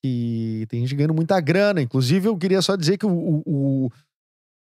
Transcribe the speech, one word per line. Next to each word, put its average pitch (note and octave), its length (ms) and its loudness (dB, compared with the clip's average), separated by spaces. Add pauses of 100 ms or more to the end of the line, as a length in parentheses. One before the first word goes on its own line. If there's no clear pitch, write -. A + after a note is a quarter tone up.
que A2+ 640 -4
tem A#2+ 120 -6
gente C3 140 -4
ganhando D3+ 200 2
muita E3 260 2
grana. F3+ 420 2
Inclusive, C3+ 460 2
eu A3 80 0
queria F3+ 260 2
só G3 140 0
dizer F3+ 220 0
que G#3+ 80 -2
o, G3+ 40 2
o, E3 360 0
o, C#3 440 0 (760)